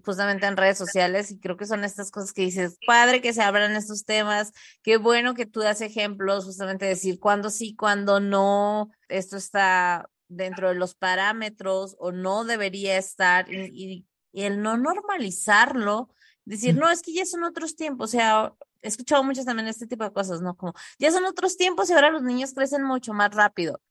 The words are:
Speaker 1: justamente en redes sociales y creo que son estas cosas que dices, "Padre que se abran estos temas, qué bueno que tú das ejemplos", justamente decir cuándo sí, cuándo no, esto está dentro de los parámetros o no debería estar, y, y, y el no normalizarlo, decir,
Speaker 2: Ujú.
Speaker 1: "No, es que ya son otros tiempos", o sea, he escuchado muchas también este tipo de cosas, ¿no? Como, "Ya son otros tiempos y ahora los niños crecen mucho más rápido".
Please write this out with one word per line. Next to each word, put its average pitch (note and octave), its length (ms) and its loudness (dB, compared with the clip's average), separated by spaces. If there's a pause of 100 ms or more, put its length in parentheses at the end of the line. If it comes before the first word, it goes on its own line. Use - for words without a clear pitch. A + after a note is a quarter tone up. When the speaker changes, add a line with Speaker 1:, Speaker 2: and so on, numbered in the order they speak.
Speaker 1:
justamente G3+ 420 -2
en G3 100 -2
redes F#3+ 220 4
sociales F#3+ 540 0
y F#3 80 -18
creo F3+ 160 -6
que G#3 100 -12
son G#3 160 -4
estas G3+ 300 -8
cosas G3 200 -10
que G3+ 100 -2
dices, F3+ 440 -2
"Padre B3 340 6
que A#3+ 120 -2
se A3+ 100 0
abran G#3 320 2
estos G#3+ 300 -6
temas, G#3 480 -2 (300)
qué A3 160 4
bueno A#3+ 360 2
que A#3 120 -6
tú A3 140 -8
das G#3+ 200 0
ejemplos", G3+ 640 -2
justamente F#3+ 400 -6
decir F#3 340 -2
cuándo G#3 320 0
sí, A3 240 -8
cuándo G3+ 460 2
no, G3+ 680 2 (180)
esto F#3+ 280 -6
está F#3 720 0 (200)
dentro F#3 400 -4
de F3+ 80 0
los F3+ 180 -2
parámetros G3 1040 -2
o F3+ 140 -6
no F#3+ 320 -2
debería G3 540 -2
estar, F#3 540 2
y, F#3+ 120 -6 (100)
y, F#3 320 -12 (260)
y G3 120 -8
el G3+ 180 -2
no A3 140 -2
normalizarlo, A#3+ 1300 0 (360)
decir, G#3+ 300 0
Speaker 2:
Ujú. C#4+ 100 2
Speaker 1:
"No, E4+ 60 6
es E4+ 120 -2
que E4 100 -12
ya F4+ 140 -4
son E4+ 160 -6
otros E4 320 -6
tiempos", B3 360 -6
o - 20 -10
sea, A3 420 2 (260)
he G#3+ 80 -12
escuchado C4 360 2
muchas C4+ 220 -4
también A3+ 200 -4
este A3 200 -10
tipo A3 180 -8
de G#3 80 -6
cosas, F#3 300 -4
¿no? F3+ 140 -6
Como, F3 180 -8 (240)
"Ya D#4 120 4
son F#4 140 2
otros F#4+ 320 -2
tiempos F4+ 320 0
y F4 60 4
ahora D4 160 8
los D#4 120 -2
niños B3+ 320 -2
crecen C#4 280 0
mucho B3+ 320 -4
más G#3 200 2
rápido". G3+ 460 0 (100)